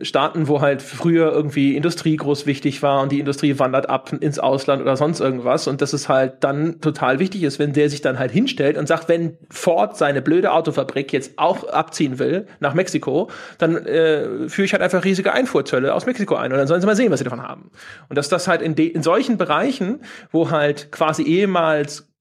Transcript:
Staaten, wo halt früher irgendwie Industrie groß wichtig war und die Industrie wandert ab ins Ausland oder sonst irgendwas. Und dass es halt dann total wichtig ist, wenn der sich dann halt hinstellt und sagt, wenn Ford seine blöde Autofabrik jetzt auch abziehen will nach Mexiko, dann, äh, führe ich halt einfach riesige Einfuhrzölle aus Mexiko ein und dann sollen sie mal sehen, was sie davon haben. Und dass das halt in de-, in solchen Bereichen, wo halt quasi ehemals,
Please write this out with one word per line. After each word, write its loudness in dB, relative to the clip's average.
Staaten, 0
wo 2
halt 2
früher 2
irgendwie 2
Industrie 0
groß -2
wichtig -2
war 2
und -2
die 0
Industrie 0
wandert 0
ab -4
ins -2
Ausland 0
oder 2
sonst 0
irgendwas. 0
Und -2
dass 0
es -6
halt 2
dann -2
total 0
wichtig -2
ist, -2
wenn 0
der 4
sich -6
dann -2
halt -2
hinstellt 0
und -4
sagt, -2
wenn 0
Ford 0
seine 0
blöde 2
Autofabrik -2
jetzt -4
auch 0
abziehen -2
will -2
nach -2
Mexiko, -2
dann, 0
äh, 0
führe 0
ich 0
halt 0
einfach 0
riesige 0
Einfuhrzölle 0
aus -2
Mexiko -2
ein -4
und 2
dann 2
sollen 2
sie 2
mal 4
sehen, 2
was 0
sie -4
davon -6
haben. -16
Und -2
dass -2
das 0
halt 2
in -2
de-, 2
in -2
solchen 2
Bereichen, -2
wo 2
halt 0
quasi 0
ehemals, 0